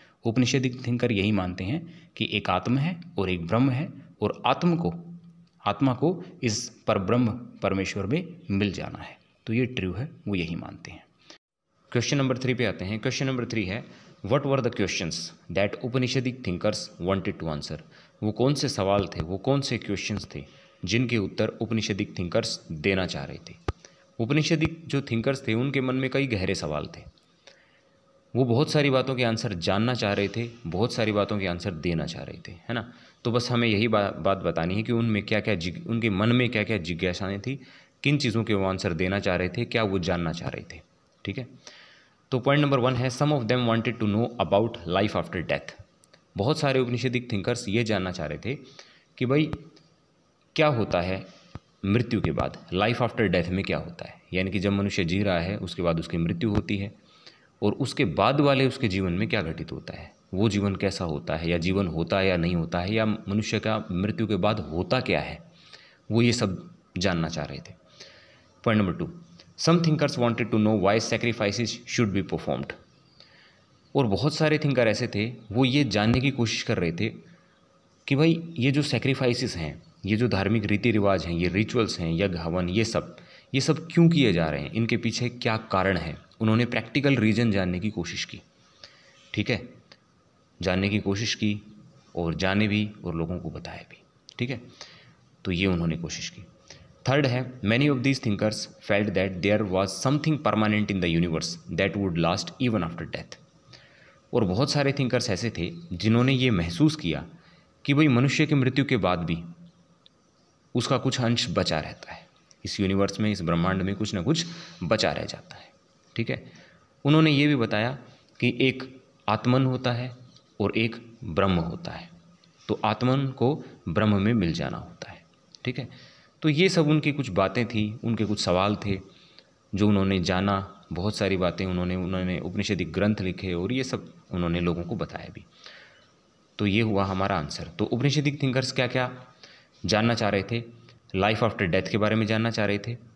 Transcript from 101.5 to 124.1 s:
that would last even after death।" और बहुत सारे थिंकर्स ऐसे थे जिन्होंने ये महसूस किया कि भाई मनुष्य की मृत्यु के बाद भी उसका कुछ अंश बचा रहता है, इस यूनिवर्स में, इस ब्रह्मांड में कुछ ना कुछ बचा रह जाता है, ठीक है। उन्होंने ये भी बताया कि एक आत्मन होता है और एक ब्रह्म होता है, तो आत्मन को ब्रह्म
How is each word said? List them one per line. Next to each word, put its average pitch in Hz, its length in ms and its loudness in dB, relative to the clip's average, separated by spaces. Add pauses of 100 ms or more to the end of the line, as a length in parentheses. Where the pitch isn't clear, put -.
that 98 160 0
would 92 220 -2
last 85 280 0
even 110 380 -2
after 85 180 -8
death।" - 340 -10 (1000)
और 113 100 4
बहुत 101 260 2
सारे 139 220 2
थिंकर्स 123 380 0
ऐसे 104 280 -2
थे 87 140 -4 (200)
जिन्होंने 113 400 4
ये 127 180 2
महसूस 104 460 2
किया 73 300 -4 (580)
कि 143 100 2
भाई 151 140 6
मनुष्य 135 380 4
की 151 80 0
मृत्यु 131 300 2
के 135 120 0
बाद 90 220 2
भी 82 240 -2 (1300)
उसका 127 240 2
कुछ 127 220 -2
अंश 117 300 0
बचा 82 300 0
रहता - 320 -12
है, - 160 -18 (360)
इस - 160 -2
यूनिवर्स 98 400 2
में, 107 120 2
इस 92 100 -6
ब्रह्मांड 87 400 2
में 98 140 -2
कुछ 107 180 -4
ना 90 80 -2
कुछ 160 240 0 (360)
बचा 87 300 2
रह 78 120 -6
जाता - 320 -14
है, - 160 -20 (440)
ठीक 117 140 -2
है। - 220 -8 (520)
उन्होंने 156 260 6
ये 143 160 4
भी 147 100 4
बताया 113 420 0 (420)
कि 120 200 2
एक 131 400 0 (280)
आत्मन 123 380 2
होता 127 260 -2
है 120 240 -6 (440)
और 101 180 0
एक - 460 -2
ब्रह्म 95 300 2
होता - 360 -2
है, - 200 -12 (580)
तो - 160 -2
आत्मन 127 420 2
को 131 380 0 (240)
ब्रह्म 104 340 4